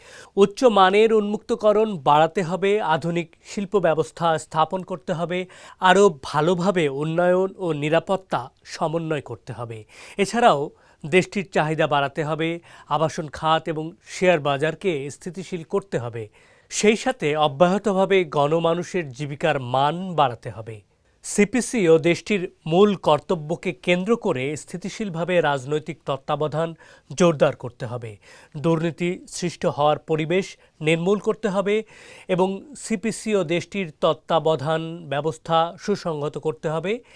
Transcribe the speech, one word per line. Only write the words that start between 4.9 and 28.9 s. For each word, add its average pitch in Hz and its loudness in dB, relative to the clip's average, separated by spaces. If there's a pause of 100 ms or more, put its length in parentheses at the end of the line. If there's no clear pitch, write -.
হবে, 170 -4 (420)
আরও 185 8 (180)
ভালোভাবে 175 0 (100)
উন্নয়ন 175 2
ও 185 -6
নিরাপত্তা 151 -2 (240)
সমন্বয় 160 -4
করতে 117 -14
হবে। 113 -12 (380)
এছাড়াও 202 4 (440)
দেশটির 180 0
চাহিদা 156 0
বাড়াতে 143 -2
হবে, 156 -4 (400)
আবাসন 151 -2
খাত 160 0
এবং 156 -6 (240)
শেয়ার 180 2
বাজারকে 151 -2 (180)
স্থিতিশীল 175 -10
করতে 196 -4
হবে। 117 -8 (480)
সেই 214 2
সাথে 254 -2
অব্যাহতভাবে 185 2 (180)
গণমানুষের 165 0
জীবিকার 143 -2 (160)
মান 143 2 (200)
বাড়াতে 131 0
হবে। 110 -14 (480)
সিপিসি 220 0
ও 160 8 (140)
দেশটির 175 0 (240)
মূল 185 6 (180)
কর্তব্যকে 170 0 (160)
কেন্দ্র 180 2
করে 160 -2 (120)
স্থিতিশীলভাবে 180 -6
রাজনৈতিক 147 -2
তত্ত্বাবধান 151 -4 (420)
জোরদার 151 2
করতে - -12
হবে। 117 -10 (540)
দুর্নীতি 165 0 (260)